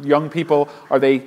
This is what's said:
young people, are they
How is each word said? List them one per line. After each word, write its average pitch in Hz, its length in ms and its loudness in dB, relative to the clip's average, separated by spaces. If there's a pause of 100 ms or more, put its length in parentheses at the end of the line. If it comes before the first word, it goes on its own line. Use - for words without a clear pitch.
young 147 260 0
people, 151 400 0 (220)
are 139 80 2
they 135 280 2